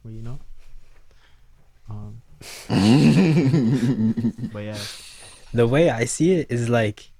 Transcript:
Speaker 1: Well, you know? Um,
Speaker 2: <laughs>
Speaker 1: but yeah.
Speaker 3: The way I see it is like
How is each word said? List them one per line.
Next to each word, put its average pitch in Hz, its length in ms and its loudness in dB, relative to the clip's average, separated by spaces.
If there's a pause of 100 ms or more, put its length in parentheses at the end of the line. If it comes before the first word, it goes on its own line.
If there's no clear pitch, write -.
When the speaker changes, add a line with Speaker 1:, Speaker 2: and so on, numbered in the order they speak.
Speaker 1:
Well, 113 100 -16
you 110 100 -14
know? 123 160 -8 (1500)
Um, 107 320 -16 (180)
Speaker 2:
<laughs> 135 2250 2
Speaker 1:
but 107 100 -10
yeah. 107 140 -10 (760)
Speaker 3:
The 117 140 2
way 151 220 4
I 117 160 -2
see 160 280 0
it 160 180 -2
is 120 180 -4
like 113 500 -2